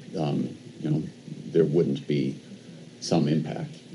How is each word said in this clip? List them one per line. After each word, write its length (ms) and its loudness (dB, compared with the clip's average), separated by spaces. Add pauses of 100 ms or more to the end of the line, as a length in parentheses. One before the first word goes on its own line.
(180)
um, 400 0 (240)
you 80 -2
know, 140 2 (420)
there 200 4
wouldn't 420 2
be 320 0 (600)
some 280 2
impact. 480 0 (200)